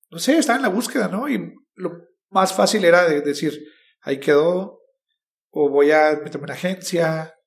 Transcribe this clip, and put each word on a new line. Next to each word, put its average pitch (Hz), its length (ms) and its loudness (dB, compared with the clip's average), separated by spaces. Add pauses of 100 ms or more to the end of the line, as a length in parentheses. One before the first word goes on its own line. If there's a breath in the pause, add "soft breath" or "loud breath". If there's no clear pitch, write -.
no 165 100 -16
sé, 294 180 2
estaba 254 200 2
en 269 60 -4
la 233 60 0
búsqueda, 214 380 -2
¿no? 208 220 -6
Y 185 240 -6 (220)
lo 175 340 -10 (200)
más 190 240 0
fácil 196 320 2
era 175 220 6
de 147 140 0
decir, 147 380 -4 (420 loud breath)
"Ahí 139 180 -6
quedó", 170 640 0 (680)
o 147 200 0
voy 143 220 4
a 156 200 4 (120)
meterme 151 160 -10
en 139 40 -12
una 135 100 -12
agencia, 165 840 -4 (120)